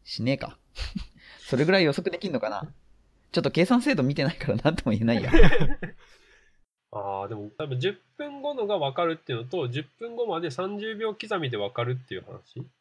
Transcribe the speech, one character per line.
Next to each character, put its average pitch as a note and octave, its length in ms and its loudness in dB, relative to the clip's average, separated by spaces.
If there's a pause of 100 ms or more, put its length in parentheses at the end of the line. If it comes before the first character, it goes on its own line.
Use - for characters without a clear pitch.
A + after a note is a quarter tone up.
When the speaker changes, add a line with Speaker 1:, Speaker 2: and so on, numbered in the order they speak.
Speaker 1:
し - 200 -10
ね C3 100 0
え C3 40 -2
か。 - 200 -12 (440)
<laughs> - 460 -20
そ C3 100 0
れ C#3+ 80 2
ぐ F3 60 2
ら F#3+ 80 4
い F3+ 40 6
予 D3 80 4
測 F3+ 200 -4
で E3+ 80 -8
き F#3+ 100 -8
ん D#3 40 -8
の B2 60 -2
か - 100 -4
な？ G#2 220 -8 (600)
ち - 60 -2
ょ E3 40 0
っ - 20 -8
と C#3 80 0
計 E3+ 140 2
算 B3 160 2
精 C#4+ 140 0
度 C#3+ 80 0
見 C#3+ 120 0
て D3+ 80 -2
な E3 80 0
い - 40 -8
か - 160 -6
ら A2 120 0
何 D#3 120 2
と - 100 -10
も A#2 60 0
言 G#2 100 0
え - 20 -2
な A#2 120 2
い - 80 -2
や。 B2+ 100 -2
Speaker 2:
<laughs> - 80 12 (1500)
あ G2 360 -6
ー、 - 20 -10
で G#2+ 80 -8
も G#2 220 -12
多 D#3 100 -8
分 B2+ 120 -4
十 F#3+ 200 -4 (180)
分 C#4+ 240 -12
後 D4 120 -4
の B3 120 -4
が G3+ 120 -2
わ C#3 160 -4
か F3 120 -2
る E3 80 -2
っ - 40 -4
て - 160 -10
い - 20 -4
う A2+ 40 -6
の A#2 40 -10
と、 C#3 240 -6
十 C#3 180 -6 (140)
分 A#3 160 -12
後 A#3+ 100 -4
ま E3+ 140 -4
で E3+ 100 -6
三 F#3+ 300 -8
十 A3 160 -8
秒 G#3+ 180 -6
刻 G#3+ 240 -8
み D3 120 -4
で A2+ 80 -6
わ G2+ 120 -4
か A#2 140 -6
る B2+ 180 -6
っ - 60 -20
て G2 80 -12
い - 20 -10
う F2+ 80 -14
話？ - 400 -18 (160)